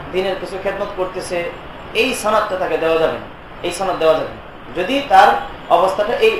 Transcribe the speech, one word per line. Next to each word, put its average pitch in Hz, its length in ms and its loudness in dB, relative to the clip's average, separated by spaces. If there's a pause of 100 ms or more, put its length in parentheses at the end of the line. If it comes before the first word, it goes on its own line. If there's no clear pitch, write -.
(120)
দ্বীনের 190 280 -2
কিছু 185 220 -8
খেদমত 196 360 -4
করতেছে, 180 400 -4 (640)
এই 262 80 0 (140)
সনদটা 208 400 0
তাকে 160 200 0
দেওয়া 165 200 2
যাবে 127 200 0
না, - 40 -14 (400)
এই 175 120 -2
সনদ 180 240 -2
দেওয়া 160 160 6
যাবে - 160 -6
না, - 60 -14 (380)
যদি 185 160 -2 (180)
তার 202 160 10 (480)
অবস্থাটা 190 380 2 (120)
এই 220 140 6